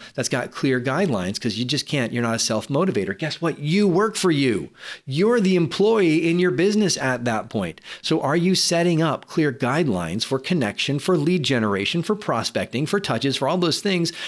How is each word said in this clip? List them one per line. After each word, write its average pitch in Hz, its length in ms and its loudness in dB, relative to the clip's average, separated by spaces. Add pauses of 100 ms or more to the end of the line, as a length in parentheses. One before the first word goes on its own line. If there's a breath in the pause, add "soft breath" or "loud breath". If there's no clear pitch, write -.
(140 loud breath)
that's - 160 -4
got 127 220 -4
clear 131 280 0
guidelines 123 640 -2
'cause 110 140 -2
you 117 100 -2
just 135 220 -4
can't, 127 260 -2
you're 117 80 -2
not 117 140 0
a 113 40 -2
self-motivator." 139 800 0
Guess 156 240 -6
what? 165 160 -2
You 175 300 2
work 202 280 2
for 185 140 0
you. 131 400 0 (380 loud breath)
You're 208 340 2
the 190 140 4
employee 170 720 2
in 170 80 2
your 180 140 4
business 196 440 2
at 127 300 -2
that 110 240 -2
point. 92 320 -4 (220 loud breath)
So 160 180 0
are 147 160 2
you 180 160 4
setting 170 480 2
up 151 240 -2
clear 151 260 0
guidelines 123 720 -2
for 135 140 -2
connection, 139 640 -2
for 180 180 0
lead 165 240 2
generation, 110 600 0
for 214 120 0
prospecting, 117 720 -4
for 202 140 -2
touches, 131 360 -2
for 135 120 -2
all 165 100 0
those 175 240 0
things? 175 320 0 (140 loud breath)